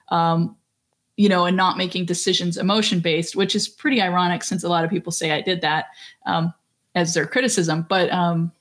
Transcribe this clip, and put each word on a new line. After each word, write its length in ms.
um, 460
you 140
know, 160
and 120
not 200
making 280
decisions 520
emotion-based," 800
which 180
is 140
pretty 320
ironic 420
since 220
a 40
lot 140
of 60
people 240
say 180
I 100
did 200
that, 240
um, 280
as 180
their 120
criticism. 640
But, 240
um, 500